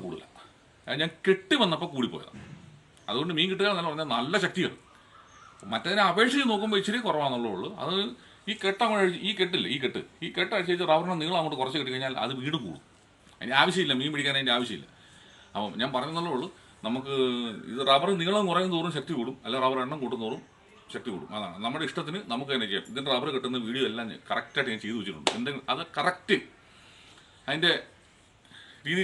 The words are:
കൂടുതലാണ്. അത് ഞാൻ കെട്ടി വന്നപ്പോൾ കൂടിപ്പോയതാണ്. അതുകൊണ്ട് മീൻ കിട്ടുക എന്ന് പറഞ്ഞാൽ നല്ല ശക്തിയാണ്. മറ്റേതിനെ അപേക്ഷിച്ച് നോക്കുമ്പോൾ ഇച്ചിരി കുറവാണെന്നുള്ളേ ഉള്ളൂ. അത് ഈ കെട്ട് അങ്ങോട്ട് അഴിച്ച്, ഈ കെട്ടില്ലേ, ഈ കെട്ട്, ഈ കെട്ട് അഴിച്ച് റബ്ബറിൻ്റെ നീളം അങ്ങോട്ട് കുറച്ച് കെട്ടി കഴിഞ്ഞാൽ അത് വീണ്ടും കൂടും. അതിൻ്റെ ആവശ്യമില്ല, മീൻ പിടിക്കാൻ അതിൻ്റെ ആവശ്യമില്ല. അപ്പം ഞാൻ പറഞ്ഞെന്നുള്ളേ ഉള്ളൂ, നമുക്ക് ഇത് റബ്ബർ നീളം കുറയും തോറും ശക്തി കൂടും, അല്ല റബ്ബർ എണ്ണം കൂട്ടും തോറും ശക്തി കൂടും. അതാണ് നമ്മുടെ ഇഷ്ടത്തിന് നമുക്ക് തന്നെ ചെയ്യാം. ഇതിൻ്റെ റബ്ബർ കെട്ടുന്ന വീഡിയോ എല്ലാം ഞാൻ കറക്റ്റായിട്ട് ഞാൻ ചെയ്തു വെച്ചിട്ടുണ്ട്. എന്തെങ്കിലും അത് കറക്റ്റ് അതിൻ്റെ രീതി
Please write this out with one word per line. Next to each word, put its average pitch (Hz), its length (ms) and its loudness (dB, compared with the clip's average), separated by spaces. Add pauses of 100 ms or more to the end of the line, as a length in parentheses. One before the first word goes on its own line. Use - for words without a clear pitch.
കൂടുതലാണ്. - 260 -10 (560)
അത് 131 160 -4
ഞാൻ 165 80 -2 (160)
കെട്ടി 190 360 4
വന്നപ്പോൾ 170 320 2
കൂടിപ്പോയതാണ്. 101 440 -4 (720)
അതുകൊണ്ട് 151 280 0
മീൻ 180 140 4
കിട്ടുക 190 200 2
എന്ന് 170 180 0
പറഞ്ഞാൽ 151 240 -4
നല്ല 139 300 2
ശക്തിയാണ്. 170 340 -2 (960)
മറ്റേതിനെ 180 380 2
അപേക്ഷിച്ച് 247 420 4
നോക്കുമ്പോൾ 208 300 2
ഇച്ചിരി 226 260 0
കുറവാണെന്നുള്ളേ 131 480 2
ഉള്ളൂ. 123 140 -4 (120)
അത് 160 120 -2 (560)
ഈ 214 120 -2
കെട്ട് 196 220 0
അങ്ങോട്ട് 214 200 4
അഴിച്ച്, 175 240 0
ഈ - 20 0 (100)
കെട്ടില്ലേ, 170 340 0
ഈ - 80 -2
കെട്ട്, - 180 -2 (240)
ഈ 175 120 -6
കെട്ട് 185 200 0
അഴിച്ച് 175 360 2
റബ്ബറിൻ്റെ 175 300 4
നീളം 175 180 0
അങ്ങോട്ട് 147 200 -2
കുറച്ച് 131 200 0
കെട്ടി 131 140 -2
കഴിഞ്ഞാൽ 131 300 -2
അത് 120 160 -2
വീണ്ടും 151 260 -2
കൂടും. 78 160 -12 (540)
അതിൻ്റെ 123 260 -2
ആവശ്യമില്ല, 165 380 4
മീൻ 147 140 0
പിടിക്കാൻ 143 240 2
അതിൻ്റെ 127 180 2
ആവശ്യമില്ല. 117 320 -4 (680)
അപ്പം 101 160 -2 (120)
ഞാൻ 139 140 0
പറഞ്ഞെന്നുള്ളേ 160 400 -2
ഉള്ളൂ, 165 120 -4 (380)
നമുക്ക് 131 280 -2 (600)
ഇത് 135 80 -4 (100)
റബ്ബർ 156 180 6 (140)
നീളം 202 260 2
കുറയും 185 260 2
തോറും 165 220 0
ശക്തി 156 220 -6
കൂടും, 127 240 -4
അല്ല 117 120 -2 (100)
റബ്ബർ 131 180 2
എണ്ണം 147 200 -4
കൂട്ടും 113 200 -4
തോറും 113 180 -4 (540)
ശക്തി 117 180 -6
കൂടും. 78 220 -10
അതാണ് 92 280 -6
നമ്മുടെ 147 240 -2
ഇഷ്ടത്തിന് 160 300 -6 (140)
നമുക്ക് 135 200 -4
തന്നെ 117 180 0
ചെയ്യാം. 98 220 0
ഇതിൻ്റെ 135 220 -4
റബ്ബർ 147 200 0
കെട്ടുന്ന 127 240 -2 (100)
വീഡിയോ 127 220 0
എല്ലാം 113 200 -6
ഞാൻ 73 100 -12 (100)
കറക്റ്റായിട്ട് 123 420 -2
ഞാൻ 107 120 -4
ചെയ്തു 110 140 -4
വെച്ചിട്ടുണ്ട്. 90 400 -2
എന്തെങ്കിലും 135 340 -6
അത് 165 100 -2 (140)
കറക്റ്റ് 180 400 2 (1120)
അതിൻ്റെ 160 240 4 (1160)
രീതി 180 160 2